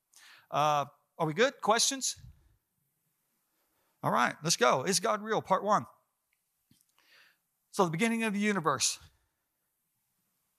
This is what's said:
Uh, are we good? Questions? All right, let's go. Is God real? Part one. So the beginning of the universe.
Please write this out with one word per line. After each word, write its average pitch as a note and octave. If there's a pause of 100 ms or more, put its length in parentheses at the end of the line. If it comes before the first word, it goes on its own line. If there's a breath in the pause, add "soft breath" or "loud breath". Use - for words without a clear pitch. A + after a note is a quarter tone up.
(500 loud breath)
Uh, D3 (320)
are E3
we D#3
good? B3
Questions? A#3 (1900)
All C3+
right, A3+
let's D#3+
go. G#3
Is F3+
God G#3+
real? G#3
Part F#3
one. F#3+ (1900 soft breath)
So G3+
the E3+
beginning A3+
of A3
the G3+
universe. E3 (1600)